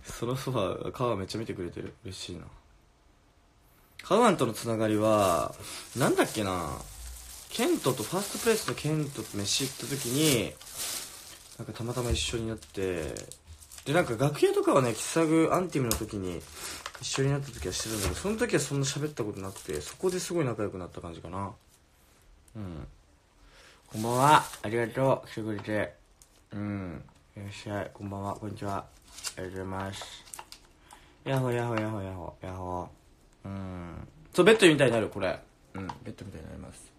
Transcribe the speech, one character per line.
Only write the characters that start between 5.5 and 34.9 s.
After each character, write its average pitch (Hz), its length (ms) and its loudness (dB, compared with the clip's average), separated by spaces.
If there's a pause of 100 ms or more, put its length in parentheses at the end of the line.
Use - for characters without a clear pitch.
な 147 140 4
ん 370 60 4
だ 392 80 6
っ - 80 -2
け 107 120 -2
な。 85 340 -2 (720)
ケ 233 180 0
ン 339 140 4
ト 135 140 2
と、 - 80 -4
フ - 140 -2
ァ 190 40 2
ー - 20 -4
ス - 120 -6
ト 220 60 -6
プ - 80 0
レ 226 60 6
イ 214 40 2
ス - 100 -4
の - 60 0
ケ 151 180 0
ン 151 180 0
ト 110 120 -8
と - 140 -8
飯 101 280 0
行 123 80 -4
っ - 40 -12
た 117 100 -8
時 135 200 -4
に、 127 460 4 (1040)
な 117 60 -10
ん - 20 -8
か 110 60 -8
た 107 100 -8
ま 117 120 -4
た 123 80 -2
ま 120 80 -2
一 110 80 2
緒 - 180 -2
に 113 100 -2
な 110 100 -4
っ - 20 -14
て、 87 560 -4 (680)
で、 139 100 0
な 175 80 6
ん - 20 2
か 123 180 -2
楽 147 220 4
屋 392 80 6
と 403 100 4
か 330 120 4
は 139 80 8
ね、 120 120 4
キ - 80 -6
サ - 220 2
グ、 160 280 6
ア 160 60 4
ン 185 100 0
テ 156 100 -2
ィ 135 40 2
ム 120 60 2
の 113 80 4
時 104 200 -6
に 92 260 -4 (580)
一 - 60 -8
緒 - 160 0
に 139 80 4
な 143 80 2
っ - 20 -4
た 139 100 -10
時 - 160 -8
は 92 60 -2
し - 120 -4
て 110 40 -6
た 110 60 -4
ん 110 40 -2
だ 95 100 0
け - 20 -
ど、 - 40 -4
そ - 160 -2
の 220 60 0
時 226 180 0
は - 60 4
そ - 140 -2
ん 139 60 2
な 135 60 2
喋 143 240 -2
っ 151 40 -18
た 120 100 -4
こ 104 80 -4
と 98 80 -10
な 98 100 -6
く - 120 -14
て、 76 180 -4
そ - 160 -12
こ 185 140 0
で 180 100 -2
す 175 140 -6
ご 170 80 2
い - 20 2
仲 110 180 -2
良 98 80 -2
く 98 60 -10
な 90 100 -8
っ 82 40 -14
た - 100 -12
感 82 140 -10
じ 85 60 -12
か 85 100 -14
な。 95 240 -6 (1000)
う - 20 -10
ん。 87 280 -10 (1000)
こ - 120 -10
ん 107 40 -2
ば 113 80 0
ん 120 60 2
は。 143 280 8 (180)
あ 104 60 -4
り 110 80 0
が 117 120 2
と 131 360 2
う。 - 40 -18
来 - 80 -14
て 117 60 -6
く 107 100 -4
れ 101 80 -4
て。 104 340 -2 (580)
う 104 60 -8
ん。 101 460 -6 (320)
い 104 40 -12
ら 98 60 -10
っ 101 60 -10
し - 180 -12
ゃ 101 120 -2
い。 - 100 -8
こ - 120 -14
ん 101 60 -6
ば 98 80 -8
ん 98 40 -8
は。 101 140 -6
こ 110 100 -10
ん 104 40 -4
に 101 60 -8
ち 101 80 -8
は。 98 220 -4 (500)
あ - 40 -10
り - 20 -6
が - 0 -
と 92 60 -6
う - 20 -8
ご 92 60 -10
ざ 95 60 -6
い - 40 -6
ま 95 280 -4
す。 - 100 -10 (1200)
や 135 140 0
っ - 20 2
ほ 127 80 0
ー、 123 40 0
や 120 120 0
っ 120 40 -2
ほ 117 60 -2
ー、 113 60 0
や 110 80 -2
っ - 20 -2
ほ 107 80 -4
ー、 98 40 -6
や 95 100 -6
っ - 20 -8
ほ 85 260 -10
ー、 95 60 -10
や 92 60 -8
っ 92 40 -8
ほ 90 320 -6 (560)
ー。 - 40 -8
う - 20 -6
ん。 92 580 -8 (240)
そ 180 100 6
う、 - 20 8
ベ 208 80 12
ッ 220 60 8
ド 202 100 8
み 151 80 10
た 139 80 6
い 127 40 8
に 117 40 6